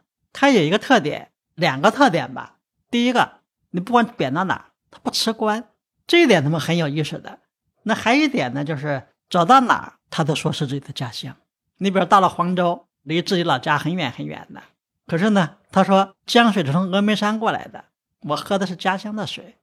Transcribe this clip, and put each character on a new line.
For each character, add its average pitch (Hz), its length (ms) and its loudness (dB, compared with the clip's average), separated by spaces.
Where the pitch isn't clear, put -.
他 277 160 4
有 233 120 6
一 147 80 2
个 190 80 2
特 233 220 4
点， 143 300 -6
两 147 240 -2
个 175 100 4
特 254 200 4
点 135 240 -2
吧。 120 240 -16
第 240 140 0
一 247 80 2
个， 214 260 0
你 175 80 -4
不 196 140 -4
管 233 120 4
贬 135 280 -4
到 170 100 -2
哪 165 120 -2
儿， - 100 -14
他 - 100 -20
不 - 80 -8
辞 - 220 -2
官， 220 320 -4
这 349 180 4
一 311 40 6
点 180 160 6
他 143 60 0
们 160 100 0
很 165 160 -2
有 160 140 0
意 151 120 -4
思 147 160 -6
的。 - 220 -18
那 214 120 -2
还 220 180 0
有 294 100 4
一 302 40 2
点 139 260 -4
呢， 143 120 -4
就 156 100 -6
是 139 320 -6
走 175 160 2
到 254 160 6
哪 196 140 2
儿， - 180 -8
他 160 160 -2
都 147 100 -2
说 147 160 -4
是 143 160 -6
自 127 60 -6
己 139 80 -6
的 - 100 -20
家 123 180 -10
乡。 131 240 -14
你 190 120 -2
比 185 80 -2
如 185 60 2
到 196 160 6
了 185 80 4
黄 175 300 -2
州， 175 300 -2
离 160 180 -2
自 185 160 -2
己 170 60 0
老 156 140 0
家 147 200 0
很 151 180 -4
远 151 160 -4
很 147 140 -10
远 151 280 -14
的， - 80 -18
可 170 100 -2
是 208 140 2
呢， 190 240 2
他 190 120 4
说 190 320 2
江 233 280 4
水 185 100 0
是 131 80 0
从 180 180 0
峨 190 120 0
眉 208 140 2
山 214 240 -2
过 220 120 0
来 - 160 -8
的， - 180 -20
我 147 140 -4
喝 196 220 -4
的 190 80 -2
是 175 100 -8
家 190 220 -2
乡 214 180 -10
的 208 120 -6
水。 - 360 -16